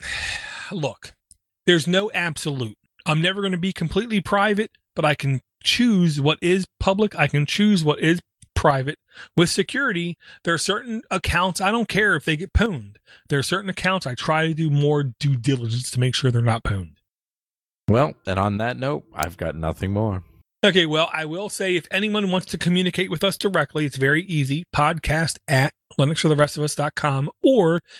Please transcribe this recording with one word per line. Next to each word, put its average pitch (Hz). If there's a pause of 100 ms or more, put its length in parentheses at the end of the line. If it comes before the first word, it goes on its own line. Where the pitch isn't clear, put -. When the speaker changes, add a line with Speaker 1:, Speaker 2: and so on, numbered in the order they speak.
(320)
Speaker 1:
<sighs> -
look, 147 (540)
there's 170
no 196
absolute. 147 (260)
I'm 156
never 190
gonna 190
be 185
completely 202
private, 202 (240)
but 160
I 147
can 135 (240)
choose 180
what 147
is 180 (120)
public. 196
I 151
can 143
choose 202
what 147
is 165 (340)
private. 139 (360)
With 165
security, 175 (280)
there 170
are 160
certain 240
accounts, 185
I 196
don't 233
care 202
if 151
they 160
get 175
pwned. 135 (300)
There 143
are -
certain 190
accounts 185
I 127
try 156
to 160
do 156
more 143
due 139
diligence 120
to -
make 127
sure 127
they're 120
not 117
pwned. 95 (960)
Speaker 2:
Well, 131 (120)
and 95
on 101
that 120
note, 135 (100)
I've 85
got 80
nothing 80
more. 101 (400)
Speaker 1:
Okay, 185
well, 156
I 160
will 175
say 190
if 165
anyone 208
wants 180
to 175
communicate 180
with 165
us 190
directly, 160
it's 135
very 139
easy, 151 (120)
podcast 156 (100)
at 135 (260)
Linux 151
for 165
the 151
rest 147
of 147
us 151
dot 147
com, 139 (120)
or 175 (200)